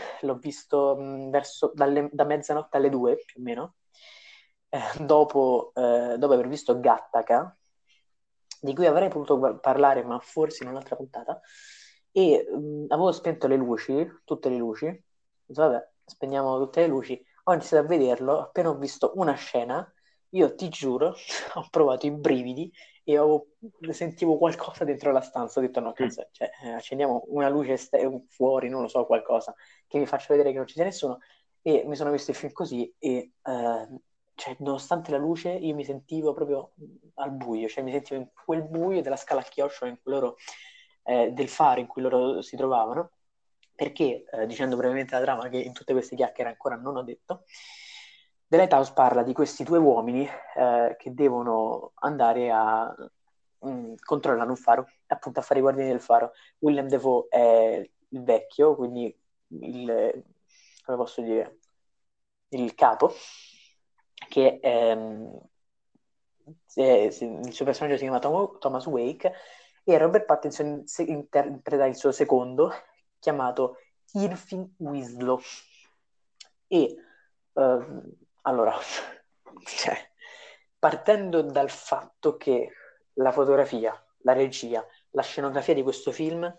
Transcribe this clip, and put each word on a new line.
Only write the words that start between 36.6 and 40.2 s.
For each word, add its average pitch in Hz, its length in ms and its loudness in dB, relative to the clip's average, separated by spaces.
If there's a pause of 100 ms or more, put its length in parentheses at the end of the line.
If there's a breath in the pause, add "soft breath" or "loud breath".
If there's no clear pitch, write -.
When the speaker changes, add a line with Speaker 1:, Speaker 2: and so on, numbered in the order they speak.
Speaker 1:
al 139 160 -8
buio, 120 380 -6
cioè 135 160 -8
mi 131 80 -6
sentivo 139 280 -6
in 127 80 -14 (160)
quel 160 200 -4
buio 165 380 -2
della 135 140 -4
scala 139 260 -4
a - 20 -16
chiocciola 139 460 -6
in 120 120 -18
cui 131 100 -8
loro, 127 240 -2 (680 loud breath)